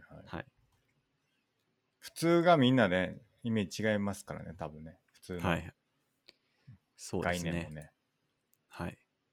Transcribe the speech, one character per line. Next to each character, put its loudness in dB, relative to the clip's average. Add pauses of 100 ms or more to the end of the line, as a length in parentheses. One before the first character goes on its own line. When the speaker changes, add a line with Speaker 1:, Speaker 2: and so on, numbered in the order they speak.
(280)
Speaker 1:
は -10
い。 -14 (1500)
Speaker 2:
普 -20
通 4
が 8
み 6
ん 4
な 6
ね、 0 (260)
イ -4
メ 2
ー -2
ジ -10
違 2
い 0
ま -2
す -14
か -10
ら -10
ね、 -14
多 -8
分 -18
ね。 -18 (140)
普 -20
通 -12
の -2
Speaker 1:
は 2
い。 -8 (1200)
そ -6
う -4
で 0
す -4
ね。 -4
Speaker 2:
概 -4
念 -10
も -14
ね。 -16 (760)
Speaker 1:
は -12
い。 -14 (360)